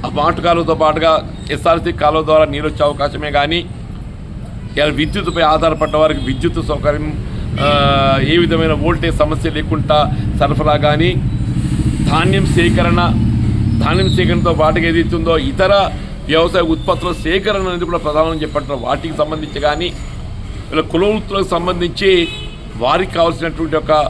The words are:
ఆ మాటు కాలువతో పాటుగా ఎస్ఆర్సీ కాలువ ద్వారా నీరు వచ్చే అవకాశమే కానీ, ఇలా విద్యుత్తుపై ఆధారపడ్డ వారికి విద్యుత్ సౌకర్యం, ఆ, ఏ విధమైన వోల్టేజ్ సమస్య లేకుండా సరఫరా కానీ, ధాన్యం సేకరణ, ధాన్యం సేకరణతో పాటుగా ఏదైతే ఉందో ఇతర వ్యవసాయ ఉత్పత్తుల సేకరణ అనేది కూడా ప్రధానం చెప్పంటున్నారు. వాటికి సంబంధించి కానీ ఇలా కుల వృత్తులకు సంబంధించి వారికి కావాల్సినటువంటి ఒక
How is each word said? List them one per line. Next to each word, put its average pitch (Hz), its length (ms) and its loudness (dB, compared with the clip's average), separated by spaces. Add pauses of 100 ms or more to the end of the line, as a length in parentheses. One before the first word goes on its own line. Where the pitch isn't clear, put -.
ఆ - 40 -4 (100)
మాటు 165 260 0
కాలువతో 170 380 2
పాటుగా 156 280 2 (440)
ఎస్ఆర్సీ 170 360 2 (120)
కాలువ 151 260 2
ద్వారా 156 240 6
నీరు 151 160 -4
వచ్చే 143 180 -2
అవకాశమే 143 480 -2
కానీ, 151 240 2 (1160)
ఇలా 147 240 2
విద్యుత్తుపై 170 420 0 (100)
ఆధారపడ్డ 156 400 2 (100)
వారికి 143 260 2
విద్యుత్ 165 400 -2
సౌకర్యం, 147 360 0 (600)
ఆ, - 20 4 (640)
ఏ 165 120 2
విధమైన 160 300 2 (100)
వోల్టేజ్ 165 380 0
సమస్య 151 360 0
లేకుండా 151 400 0 (420)
సరఫరా 147 360 2 (120)
కానీ, 156 240 2 (1000)
ధాన్యం 180 360 2 (100)
సేకరణ, 170 460 4 (840)
ధాన్యం 180 340 2
సేకరణతో 180 440 2
పాటుగా 165 300 2
ఏదైతే 170 280 0
ఉందో 165 160 2 (160)
ఇతర 190 220 2 (580)
వ్యవసాయ 170 320 2 (100)
ఉత్పత్తుల 170 380 -2 (120)
సేకరణ 190 460 0
అనేది 175 220 -4
కూడా 175 160 -2
ప్రధానం 156 360 0
చెప్పంటున్నారు. 143 460 -4
వాటికి 147 320 -2
సంబంధించి 151 380 -4 (100)
కానీ 156 180 -2 (840)
ఇలా 156 200 0
కుల 175 120 2 (100)
వృత్తులకు 196 420 -4
సంబంధించి 175 560 0 (720)
వారికి 170 340 0
కావాల్సినటువంటి 160 680 -2
ఒక 147 80 -2 (180)